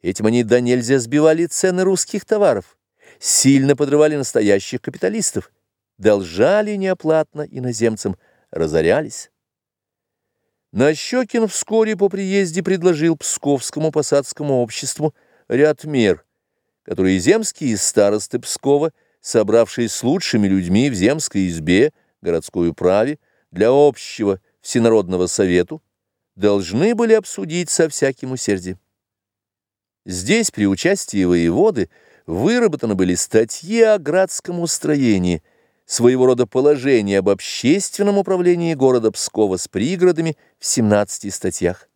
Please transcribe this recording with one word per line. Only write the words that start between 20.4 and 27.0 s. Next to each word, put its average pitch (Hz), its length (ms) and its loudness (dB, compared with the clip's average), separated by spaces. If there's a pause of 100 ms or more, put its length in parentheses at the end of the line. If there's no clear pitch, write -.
людьми 95 440 2
в 123 40 -6
земской 98 540 -2
избе, 87 440 2 (280)
городской 85 480 -4
управе, 101 500 0 (320)
для 107 200 0
общего 127 680 0 (200)
всенародного 101 680 2
совету, 90 560 0 (540)
должны 101 580 0
были 220 200 2